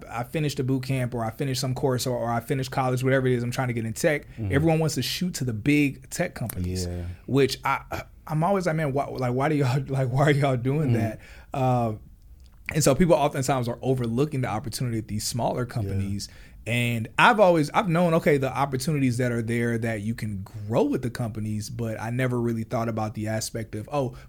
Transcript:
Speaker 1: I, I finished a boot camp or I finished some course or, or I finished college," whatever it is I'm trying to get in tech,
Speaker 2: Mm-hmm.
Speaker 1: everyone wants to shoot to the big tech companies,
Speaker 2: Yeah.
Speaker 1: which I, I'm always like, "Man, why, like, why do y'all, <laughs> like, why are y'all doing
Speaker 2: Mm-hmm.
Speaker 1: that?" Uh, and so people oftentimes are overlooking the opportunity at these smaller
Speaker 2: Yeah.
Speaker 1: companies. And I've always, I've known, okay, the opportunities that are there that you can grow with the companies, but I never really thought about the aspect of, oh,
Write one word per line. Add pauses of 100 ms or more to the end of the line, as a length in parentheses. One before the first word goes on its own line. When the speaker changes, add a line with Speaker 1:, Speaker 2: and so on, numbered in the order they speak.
Speaker 1:
I,
I
finished
a
boot
camp
or
I
finished
some
course
or,
or
I
finished
college,"
whatever
it
is
I'm
trying
to
get
in
tech, (100)
Speaker 2:
Mm-hmm.
Speaker 1:
everyone
wants
to
shoot
to
the
big
tech
companies,
Speaker 2:
Yeah. (220)
Speaker 1:
which
I, (220)
I'm
always
like,
"Man,
why,
like,
why
do
y'all,
<laughs>
like,
why
are
y'all
doing
Speaker 2:
Mm-hmm.
Speaker 1:
that?" (340)
Uh, (800)
and
so
people
oftentimes
are
overlooking
the
opportunity
at
these
smaller
Speaker 2:
Yeah.
Speaker 1:
companies. (360)
And (100)
I've
always,
I've
known,
okay,
the
opportunities
that
are
there
that
you
can (240)
grow
with
the
companies,
but
I
never
really
thought
about
the
aspect
of,
oh, (140)